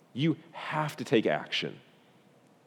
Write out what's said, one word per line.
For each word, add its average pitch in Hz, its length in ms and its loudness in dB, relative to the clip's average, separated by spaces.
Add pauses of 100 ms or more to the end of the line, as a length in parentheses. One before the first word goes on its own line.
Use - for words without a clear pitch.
(140)
You 143 240 2 (140)
have - 460 -4
to 127 60 -8
take 113 220 4
action, 73 520 -2 (880)